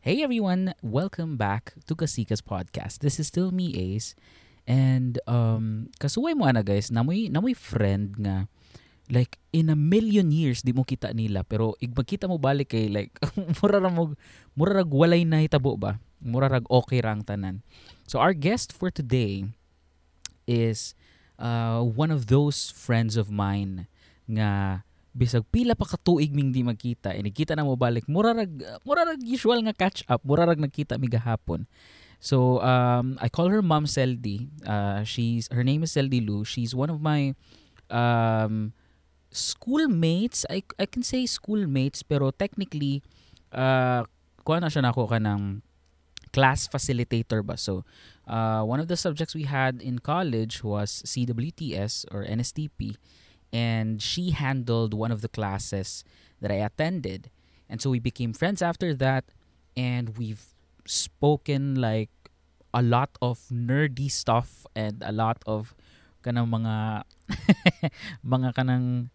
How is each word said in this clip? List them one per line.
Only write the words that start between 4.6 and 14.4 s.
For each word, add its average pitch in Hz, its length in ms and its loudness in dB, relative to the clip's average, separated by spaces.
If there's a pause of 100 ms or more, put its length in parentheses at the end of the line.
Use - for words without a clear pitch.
And, 127 640 2
um, 113 720 0
kasuway 277 400 0
mo 202 80 4
ana, 120 160 4
guys, 101 320 0
namoy, 165 320 0
namoy 226 320 0
friend 101 560 -2
nga, 101 320 -2 (640)
like, 123 240 2 (160)
in 165 160 4
a 156 80 4
million 190 560 4
years, 147 320 2
di 127 80 2
mo 127 160 2
kita 113 240 -4
nila. 110 320 0
Pero, 107 400 0
ig 123 80 -6
magkita 156 400 -2
mo 175 80 0
balik 139 320 0
kay, 110 160 0
like, 101 320 -4 (160)
<laughs> 175 240 -2
mura 202 240 4
ra 185 80 2
mo, 165 240 0 (400)